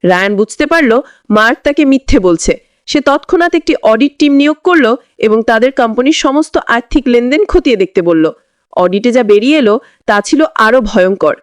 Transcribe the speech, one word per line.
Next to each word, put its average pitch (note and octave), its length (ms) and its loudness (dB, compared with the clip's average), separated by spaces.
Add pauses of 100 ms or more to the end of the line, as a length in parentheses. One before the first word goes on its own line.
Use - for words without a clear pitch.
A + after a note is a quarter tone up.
রায়ান F#3+ 320 0
বুঝতে A3 300 -4
পারল C#4+ 340 0 (300)
মার্ক A3 340 2
তাকে C#4+ 200 0
মিথ্যে C4+ 340 0
বলছে। E3+ 420 -2 (260)
সে D4+ 140 -2
তৎক্ষণাৎ E4 540 -2
একটি E4 280 -2
অডিট A3+ 360 0
টিম D4 140 2
নিয়োগ C#4+ 320 2
করল D4 300 2 (240)
এবং A3 240 0
তাদের A#3 300 0
কোম্পানির B3 400 0
সমস্ত D4+ 540 -2
আর্থিক A#3+ 400 -2
লেনদেন B3 380 0
খতিয়ে C#4+ 320 0
দেখতে F#3 260 -2
বলল। D#3+ 300 0 (440)
অডিটে G3 360 0
যা B3 100 2
বেরিয়ে A3 360 2
এলো A#3 220 0 (260)
তা G#3 140 0
ছিল C#4 240 0 (100)
আরও A3+ 260 2
ভয়ঙ্কর। F#3+ 640 0